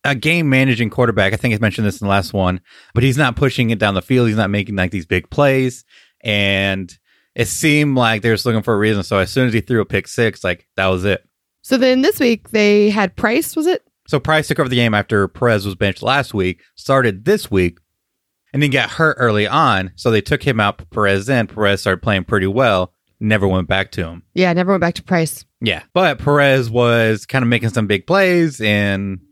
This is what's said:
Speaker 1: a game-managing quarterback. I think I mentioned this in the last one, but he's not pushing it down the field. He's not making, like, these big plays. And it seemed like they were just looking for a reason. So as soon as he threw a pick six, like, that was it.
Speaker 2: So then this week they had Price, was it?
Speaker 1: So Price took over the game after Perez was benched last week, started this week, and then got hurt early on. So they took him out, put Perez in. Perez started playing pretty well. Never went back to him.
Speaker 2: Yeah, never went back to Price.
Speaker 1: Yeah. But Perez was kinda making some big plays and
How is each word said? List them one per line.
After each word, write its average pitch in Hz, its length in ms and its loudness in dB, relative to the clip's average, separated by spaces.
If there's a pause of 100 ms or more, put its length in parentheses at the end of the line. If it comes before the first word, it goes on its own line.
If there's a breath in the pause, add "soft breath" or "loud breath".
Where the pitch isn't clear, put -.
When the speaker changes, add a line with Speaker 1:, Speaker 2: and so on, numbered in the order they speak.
Speaker 1:
a 139 100 0
game-managing 131 760 2
quarterback. 104 420 0
I 113 40 -2
think 120 180 -2
I 104 40 -2
mentioned 107 280 0
this - 140 -4
in 104 60 -6
the 101 40 -2
last 98 220 0
one, 95 280 0 (340 soft breath)
but 117 100 2
he's 127 140 0
not 127 180 0
pushing 127 340 0
it 110 80 -2
down 101 160 0
the 92 80 0
field. 127 260 2
He's 107 80 0
not 101 140 0
making, 101 260 -4
like, 92 140 -2
these 87 160 -8
big 92 240 -2
plays. 131 540 0 (380 soft breath)
And 98 760 -2 (400)
it 117 100 -2
seemed 147 500 0
like 113 260 0
they 117 80 0
were 113 40 2
just 101 120 -4
looking 110 160 0
for 113 120 -2
a 101 40 0
reason. 104 260 0
So 101 140 -2
as 92 120 0
soon 127 160 0
as 113 80 -2
he 113 60 2
threw 117 200 -2
a 95 60 -2
pick - 220 -4
six, 113 340 -2
like, 90 240 -6 (100)
that 95 100 -2
was 92 180 0
it. 98 180 0 (460)
Speaker 2:
So 269 80 2
then 254 240 2
this 294 180 0
week 233 300 0
they 208 400 2
had 202 260 -2
Price, 254 400 -2
was 311 120 -2
it? 359 160 -2 (240)
Speaker 1:
So 151 120 -2
Price 156 300 0
took - 100 -4
over 131 120 -2
the 123 60 0
game 117 180 2
after 101 340 0
Perez 110 380 0
was 95 80 -6
benched 98 280 -4
last 131 300 -2
week, 92 300 -2 (140 soft breath)
started 120 500 0
this 202 240 -2
week, 90 260 2 (800)
and 139 80 0
then 147 80 2
got 123 180 0
hurt 160 320 -2
early 107 260 2
on. 101 480 0
So - 160 -2
they 107 120 2
took - 200 -4
him 113 180 0
out, 101 180 0
put - 100 -20
Perez 98 400 0
in. 123 180 0
Perez 101 360 0
started 92 180 -2
playing 98 240 -2
pretty 95 220 0
well. 98 480 0 (260)
Never 107 260 2
went 92 220 0
back 95 240 -2
to 87 140 -6
him. 85 160 -14 (100)
Speaker 2:
Yeah, 180 220 0
never 180 180 0
went 185 80 0
back 170 140 -2
to - 80 -12
Price. 165 420 -2 (160)
Speaker 1:
Yeah. 98 220 -2 (100)
But 165 260 0
Perez 139 520 2
was 117 560 2
kinda 131 180 -2
making 113 240 0
some 107 180 -2
big 98 200 -2
plays 175 560 2
and 98 560 0 (140)